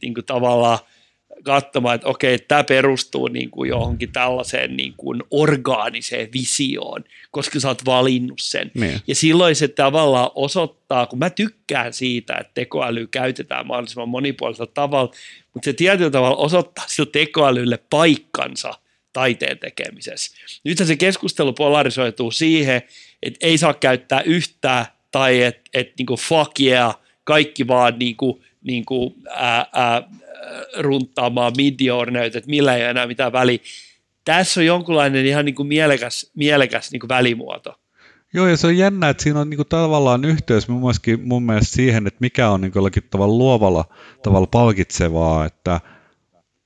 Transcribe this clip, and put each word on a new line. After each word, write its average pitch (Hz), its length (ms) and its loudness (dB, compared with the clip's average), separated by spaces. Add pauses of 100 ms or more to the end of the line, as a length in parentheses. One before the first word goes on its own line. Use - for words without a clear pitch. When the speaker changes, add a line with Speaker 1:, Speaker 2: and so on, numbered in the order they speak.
Speaker 1:
niin 123 120 -8
kuin 117 120 -10
tavallaan 120 540 2 (640)
katsomaan, 131 520 0
että 117 120 -6
okei, 127 320 0
tää 147 240 2
perustuu 131 640 0
niin 123 220 -8
kuin 92 200 -6
johonkin - 420 -4
tällaiseen 127 640 -4
niin 131 200 -6
kuin 127 340 -8
orgaaniseen 120 1000 -2
visioon, - 720 -4 (280)
koska 143 280 -6
sä 127 80 -2
oot 123 180 -4
valinnut 127 540 0
sen. - 340 -8
Speaker 2:
Niin. 104 340 -2
Speaker 1:
Ja 135 80 -2
silloin 160 400 4
se 143 120 0
tavallaan 139 680 2
osoittaa, 139 720 -2
kun 123 140 -8
mä 170 100 -2
tykkään 139 640 -6
siitä, 123 400 -4
että - 200 -10
tekoälyä 123 580 -4
käytetään 127 560 -6
mahdollisimman 120 420 -8
monipuolisella 123 640 -6
tavalla, 139 380 -2 (420)
mutta - 120 -10
se 143 80 -2
tietyllä 175 380 2
tavalla 135 260 2
osoittaa 156 500 0
sille - 240 -2
tekoälylle 135 680 2 (100)
paikkansa - 840 0 (400)
taiteen 131 460 -2
tekemisessä. - 760 -12 (280)
Nythän 170 240 0
se 160 80 2
keskustelu 175 580 0
polarisoituu 131 800 0
siihen, 147 500 0 (420)
että - 240 -6
ei 165 100 4
saa 156 160 2
käyttää 131 480 0
yhtään, 135 640 -2 (260)
tai 127 320 4
et, 120 180 -2 (120)
et 127 240 -4
niinku 123 200 -4
fuck - 440 0
yeah, 123 360 4 (260)
kaikki 151 440 0
vaan 123 320 2
niinku, 123 440 -4 (200)
niinku, 123 520 -4 (200)
ää, 120 380 0
ää, 120 300 0 (720)
runttaamaan 123 800 -2
Midjourney-näytöt, 123 920 -2
millä 143 280 2
ei 120 60 0
ole 120 80 -2
enää 123 180 -2
mitään 123 240 -2
väliä. 123 280 2 (680)
Tässä 180 340 2
on 165 60 4
jonkunlainen 156 600 2
ihan 147 200 0
niinku 139 180 -4
mielekäs, 143 720 0
mielekäs 143 560 0
niinku 120 180 -10
välimuoto. 123 720 -2 (540)
Speaker 2:
Joo, 180 140 2
ja 170 100 4
se 170 100 2
on 175 100 4
jännä, 190 320 2
että - 140 -2
siinä 147 160 0
on 147 100 -2
niinku 147 160 -4
tavallaan 147 600 2
yhteys 127 420 2
mun 123 120 -2
mielestäkin, 117 480 0
mun 123 160 0
mielestä 110 320 -2
siihen, 113 320 2
että - 120 -8
mikä 123 300 0
on 95 120 2
niinku 95 160 -2
jollakin 98 320 0
tavalla 101 280 2
luovalla 107 480 4 (380)
tavalla 95 240 4
palkitsevaa, 82 960 2
että 85 360 -4 (840)